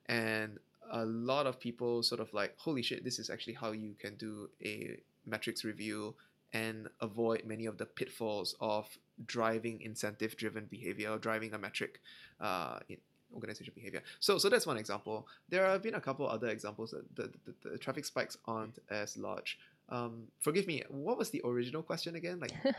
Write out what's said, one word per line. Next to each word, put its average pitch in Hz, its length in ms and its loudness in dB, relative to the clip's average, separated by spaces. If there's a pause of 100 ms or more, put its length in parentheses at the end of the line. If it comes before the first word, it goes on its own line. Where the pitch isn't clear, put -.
And 110 520 2 (320)
a 113 140 0
lot 120 420 4
of 127 140 0
people 120 420 2
sort 117 160 4
of 113 140 -4
like, - 240 2
"Holy 139 260 2
shit, - 220 0
this 127 140 0
is 117 100 -4
actually 101 240 -4
how 113 200 -2
you 107 260 -4
can 101 180 -6
do 107 320 -6 (160)
a - 340 -4 (280)
metrics 110 360 -2
review 107 520 -2 (400)
and 110 340 -2 (140)
avoid 113 420 2
many 110 220 -4
of 104 100 -4
the 113 80 -2
pitfalls 107 720 -2
of 107 300 2 (380)
driving 113 560 2
incentive-driven 107 840 -2
behavior 101 460 -4
or 107 80 0
driving 110 340 0
a 107 60 -4
metric, - 420 -4 (400)
uh, 85 380 0 (100)
in 98 80 -10 (380)
organization 107 420 -8
behavior." - 260 -6 (160)
So, 196 200 6
so 190 100 8
that's 233 180 6
one 131 120 2
example. 107 500 -2 (220)
There 185 160 6
have 190 160 6
been 220 120 0
a 180 60 0
couple 147 260 0
other 113 220 2
examples 107 440 -2
that - 120 -6 (100)
the, 117 100 -2 (200)
the, 113 180 -12
the, - 100 -8
the 120 60 -4
traffic 135 280 -2
spikes - 400 -2
aren't 110 320 -2 (120)
as 104 280 -2
large. 101 400 -4 (320)
Um, 117 320 -4 (180)
forgive 180 260 4
me, 160 220 0
what 151 300 0
was - 120 2
the - 140 -2
original 123 380 2
question 170 340 -2
again? 175 240 -2
Like, 135 120 -2
you - 260 6